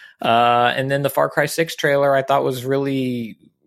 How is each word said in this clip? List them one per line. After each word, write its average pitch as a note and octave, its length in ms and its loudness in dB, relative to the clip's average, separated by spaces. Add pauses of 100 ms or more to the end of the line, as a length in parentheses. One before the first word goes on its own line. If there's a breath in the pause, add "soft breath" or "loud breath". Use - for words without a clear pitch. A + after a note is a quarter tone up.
(220 loud breath)
Uh, A#2+ 540 2
and C3+ 160 -2
then C#3 120 0
the C3+ 60 0
Far C#3+ 200 0
Cry D3 160 0
six D#3+ 300 -4
trailer C#3 380 2
I C3+ 80 2
thought C#3 220 0
was B2+ 220 -4
really C3 720 -2 (300)